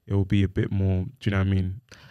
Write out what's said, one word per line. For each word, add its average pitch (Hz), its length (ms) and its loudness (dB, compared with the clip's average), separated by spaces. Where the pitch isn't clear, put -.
It 101 60 -4
will 98 120 2
be 101 180 2
a 95 40 2
bit 107 240 -2
more, 95 320 0
do - 100 -2
you - 20 -2
know 98 80 0
what 95 80 2
I - 40 0
mean? 95 300 -2